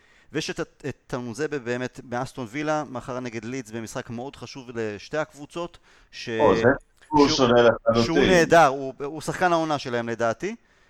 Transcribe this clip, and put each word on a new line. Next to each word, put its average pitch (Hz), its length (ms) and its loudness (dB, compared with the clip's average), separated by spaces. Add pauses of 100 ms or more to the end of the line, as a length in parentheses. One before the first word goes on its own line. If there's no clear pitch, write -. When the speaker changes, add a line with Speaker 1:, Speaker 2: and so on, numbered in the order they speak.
(320)
Speaker 1:
ויש - 180 -6
את, - 100 -8
את - 380 -10 (100)
טאונזבה 135 520 -6
באמת 123 400 -6 (100)
מאסטון 123 400 -8
וילה, 151 400 -4
מחר 127 300 -10
נגד 113 260 -10
לידס 120 260 -10
במשחק 113 380 -10
מאוד 120 260 -10
חשוב 123 380 -16
לשתי 110 440 -8
הקבוצות, 156 600 -8 (340)
ש-, - 180 -12
Speaker 2:
או, 110 260 4
זה - 80 0 (440)
הוא 143 200 6
Speaker 1:
שהוא, - 100 0
Speaker 2:
שונה 120 240 6
לחלוטין. 117 420 4
Speaker 1:
שהוא 165 160 2
נהדר, 170 480 6
הוא, 135 260 -2 (100)
הוא 147 180 -8
שחקן 175 320 0
העונה 160 240 0
שלהם 120 320 -4
לדעתי, 117 460 -2 (340)